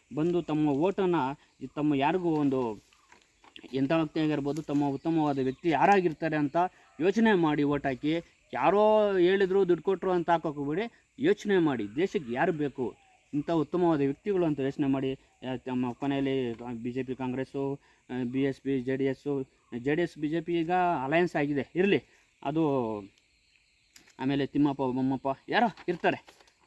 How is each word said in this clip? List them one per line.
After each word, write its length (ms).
ಬಂದು 280
ತಮ್ಮ 260
ಓಟನ್ನು 720
ತಮ್ಮ 200
ಯಾರಿಗೂ 340
ಒಂದು 540
ಎಂಥ 180
ವ್ಯಕ್ತಿ 280
ಆಗಿರ್ಬೋದು, 420
ತಮ್ಮ 260
ಉತ್ತಮವಾದ 500
ವ್ಯಕ್ತಿ 300
ಯಾರಾಗಿರ್ತಾರೆ 680
ಅಂತ 200
ಯೋಚನೆ 340
ಮಾಡಿ 280
ಓಟ್ 240
ಹಾಕಿ. 280
ಯಾರೋ 640
ಹೇಳಿದ್ರು, 520
ದುಡ್ಡು 140
ಕೊಟ್ಟರು 280
ಅಂತ 200
ಹಾಕೋಕೆ 280
ಹೋಗ್ಬೇಡಿ. 340
ಯೋಚನೆ 340
ಮಾಡಿ, 380
ದೇಶಕ್ಕೆ 360
ಯಾರು 200
ಬೇಕು, 420
ಇಂಥ 160
ಉತ್ತಮವಾದ 480
ವ್ಯಕ್ತಿಗಳು 480
ಅಂತ 140
ಯೋಚನೆ 260
ಮಾಡಿ. 240
ಯಾ-, 480
ತಮ್ಮ 340
ಕೊನೆಯಲ್ಲಿ 600
ಬಿ 100
ಜೆ 100
ಪಿ, 120
ಕಾಂಗ್ರೆಸ್ಸು, 640
ಆ, 140
ಬಿ 180
ಎಸ್ 180
ಪಿ, 220
ಜೆ 140
ಡಿ 80
ಎಸ್ಸು, 380
ಜೆ 160
ಡಿ 80
ಎಸ್, 160
ಬಿ 100
ಜೆ 120
ಪಿ 200
ಈಗ 100
ಅಲಯನ್ಸ್ 320
ಆಗಿದೆ, 400
ಇರಲಿ 260
ಅದು. 220
ಆಮೇಲೆ 260
ತಿಮ್ಮಪ್ಪ, 360
ಬೊಮ್ಮಪ್ಪ 460
ಯಾರೋ 180
ಇರ್ತಾರೆ. 360